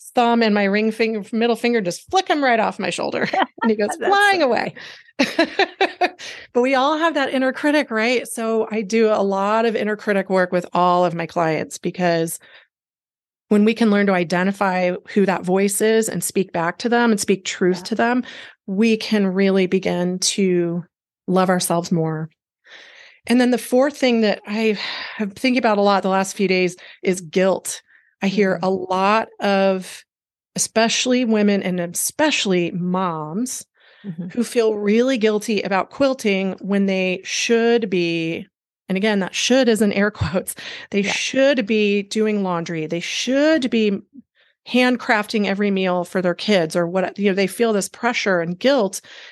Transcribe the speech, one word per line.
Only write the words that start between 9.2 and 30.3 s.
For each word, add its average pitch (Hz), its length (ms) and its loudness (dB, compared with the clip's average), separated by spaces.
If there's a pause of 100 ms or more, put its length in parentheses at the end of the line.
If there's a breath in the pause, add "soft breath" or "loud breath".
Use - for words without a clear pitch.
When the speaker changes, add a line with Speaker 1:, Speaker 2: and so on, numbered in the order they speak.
Speaker 1:
lot 202 440 0
of 220 100 0
inner 208 200 -2
critic 196 320 -2
work 185 220 4
with 180 220 0
all 180 320 4
of 175 100 0
my 170 120 -4
clients, 160 520 -2
because 170 600 0 (1120 loud breath)
when 208 160 4
we 220 100 4
can 220 160 2
learn 202 160 4
to 202 80 2
identify 185 800 0 (180)
who 196 160 2
that 185 180 -2
voice 196 360 0
is 220 280 2
and - 160 -4
speak - 280 -4
back 170 260 -2
to 240 100 -6
them 233 240 2
and 202 80 0
speak 190 240 -2
truth 180 340 0
Speaker 2:
Yeah. 185 60 -14
Speaker 1:
to - 100 -6
them, 240 300 0 (420 loud breath)
we 220 300 2
can 214 300 0
really 190 400 2
begin 180 540 0
to 175 640 0 (440)
love 185 220 2
ourselves 175 420 0
more. 160 360 -2 (960 loud breath)
And 240 140 2
then 247 120 4
the 233 60 0
fourth 262 380 0
thing 240 260 2
that 208 240 0
I 214 300 0 (400 loud breath)
have 214 140 -6
been - 60 -18
thinking 254 220 0
about 226 200 2
a 202 40 2
lot 202 200 4
the 196 60 -2
last 190 280 0
few 196 120 2
days 185 280 0 (260 loud breath)
is 185 180 0
guilt. 185 600 -2 (420 soft breath)
I 202 60 -2
hear 190 280 2
Speaker 2:
Mm-hmm. 175 80 -6
Speaker 1:
a 190 60 0
lot 190 580 0 (120)
of, 196 640 0 (520)